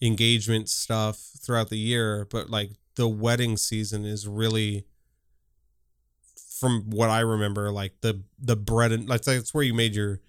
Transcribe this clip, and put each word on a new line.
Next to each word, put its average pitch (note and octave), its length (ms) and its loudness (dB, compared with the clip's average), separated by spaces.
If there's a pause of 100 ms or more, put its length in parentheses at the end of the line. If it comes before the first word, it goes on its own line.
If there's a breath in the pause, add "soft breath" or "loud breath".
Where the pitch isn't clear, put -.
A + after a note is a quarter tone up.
engagement A2+ 680 2
stuff A2 500 -2 (260)
throughout A2+ 240 0
the A2 100 -6
year, G#2+ 520 -2
but, - 180 -6
like, G#2 240 -4 (220)
the A#2+ 140 2
wedding A2+ 480 2
season G#2+ 480 -4
is G#2 240 -6
really, G#2+ 580 0 (1700)
from A#2 320 0
what A2 200 2
I A2+ 100 4
remember, G#2 520 0
like, G2 280 -6
the, G#2 220 -2 (160)
the A#2+ 180 2
bread A2+ 360 2
and, A2+ 160 -2
like, A#2 140 0
that's B2+ 300 0
where D3 120 2
you A#2+ 100 2
made A2+ 200 2
your G2+ 340 -2